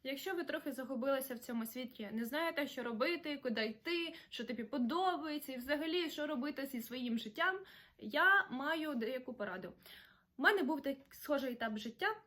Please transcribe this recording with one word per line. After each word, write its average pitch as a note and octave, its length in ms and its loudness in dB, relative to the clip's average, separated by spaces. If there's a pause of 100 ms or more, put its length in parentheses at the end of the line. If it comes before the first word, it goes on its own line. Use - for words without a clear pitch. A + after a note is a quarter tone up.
Якщо C#4 260 -2
ви F4 100 0
трохи D4+ 280 -2
загубилися C4 640 0
в A3+ 40 -10
цьому A3+ 260 -2
світі, A#3 460 -8
не A3+ 140 0
знаєте, D4 420 0
що B3 160 -6
робити, C#4+ 600 0
куди A3 220 0
йти, E4 480 -2 (160)
що - 140 -6
тобі A#3 200 -4
подобається D4 880 2
і C4 60 -4
взагалі, D4+ 520 2
що D4+ 180 -2
робити C#4+ 380 -2
зі B3 160 -4
своїм A#3+ 380 0
життям, F4 400 0 (400)
я F4 500 6
маю D4+ 460 0
деяку B3+ 380 -2
пораду. F#3 400 -6 (640)
У B3+ 40 -2
мене F#4+ 220 6
був C4+ 180 0
так C#4 160 -2 (140)
схожий C4+ 400 0
етап A3+ 260 -2
життя. A#3+ 380 -2 (120)